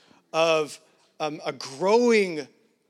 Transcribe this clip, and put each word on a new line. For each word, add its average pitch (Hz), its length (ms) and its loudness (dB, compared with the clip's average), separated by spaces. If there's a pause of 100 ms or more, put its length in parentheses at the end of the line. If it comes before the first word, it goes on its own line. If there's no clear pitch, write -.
(320)
of, 160 480 0 (400)
um, 151 240 -6
a 156 80 -6
growing 180 960 0 (420)